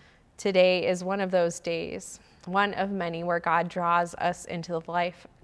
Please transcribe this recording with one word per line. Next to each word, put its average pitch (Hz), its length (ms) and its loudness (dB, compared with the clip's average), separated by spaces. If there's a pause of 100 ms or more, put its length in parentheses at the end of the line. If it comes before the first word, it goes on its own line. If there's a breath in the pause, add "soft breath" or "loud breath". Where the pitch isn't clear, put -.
(380 loud breath)
Today 185 480 4
is 180 180 0
one 196 160 -2
of 190 120 -2
those 170 280 2
days, 170 600 -6 (260 loud breath)
one 196 300 0
of 196 160 -2
many 170 320 -4
where 175 160 0
God 170 280 2
draws 170 480 0
us - 300 -2
into 170 260 -6
the 165 200 -4
life 175 340 -2 (180)